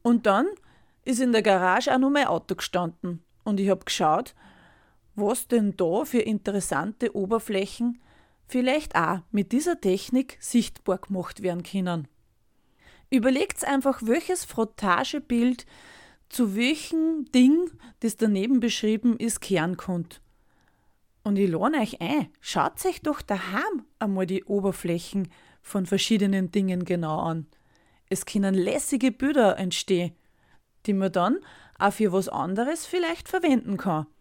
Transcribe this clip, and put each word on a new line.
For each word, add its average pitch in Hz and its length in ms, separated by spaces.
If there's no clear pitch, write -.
Und 233 240
dann 214 220
ist 247 180
in 247 100
der 220 100
Garage 196 520
auch 262 60
noch 269 100
mein 285 180
Auto 175 280
gestanden. 175 680
Und 202 160
ich 196 100
hab 190 160
geschaut, 170 500
was 208 320
denn 208 300
da 185 280
für 247 140
interessante 202 960
Oberflächen 214 840
vielleicht 254 480
auch 170 240
mit 202 200
dieser 302 280
Technik 240 600
sichtbar - 580
gemacht 190 460
werden 175 200
können. 175 440
Überlegt's 262 520
einfach, 269 400
welches 339 420
Frottagebild 240 1200
zu 214 260
welchem 311 760
Ding, 302 380
das 226 160
daneben 220 420
beschrieben 220 580
ist, 226 240
kehren 175 360
kommt. 175 440
Und 202 140
ich 196 120
lade 202 300
euch 214 220
ein, 214 280
schaut - 460
euch 370 160
doch 302 200
daheim 208 640
einmal 196 280
die 190 180
Oberflächen 185 840
von 190 240
verschiedenen 196 680
Dingen 185 340
genau 165 340
an. 165 280
Es 190 160
können 196 280
lässige 220 580
Bilder 254 460
entstehen, 175 580
die 208 80
man 190 180
dann 196 280
auch 202 160
für 214 180
was 185 180
anderes 220 560
vielleicht 339 420
verwenden 277 500
kann. 156 300